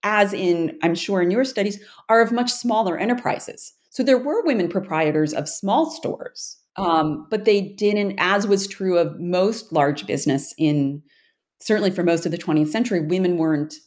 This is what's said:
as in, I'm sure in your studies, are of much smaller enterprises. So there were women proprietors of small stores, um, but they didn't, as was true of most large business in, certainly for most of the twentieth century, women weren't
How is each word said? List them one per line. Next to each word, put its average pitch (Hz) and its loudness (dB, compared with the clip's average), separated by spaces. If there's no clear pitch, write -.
as 202 2
in, 175 0
I'm 165 4
sure 190 0
in 175 2
your 247 2
studies, 202 -4
are 226 6
of 226 4
much 240 0
smaller 214 0
enterprises. - -4
So - -2
there 254 6
were 294 0
women 226 2
proprietors 156 0
of 151 -4
small 262 0
stores, - -10
um, 160 0
but 208 -2
they 202 4
didn't, 202 0
as 196 0
was 196 0
true 185 -2
of 156 0
most 180 -2
large 147 2
business 139 -2
in, 147 0
certainly 208 0
for 185 -4
most 170 0
of 160 -2
the 175 -6
twentieth 151 0
century, 220 -2
women 175 0
weren't 156 -2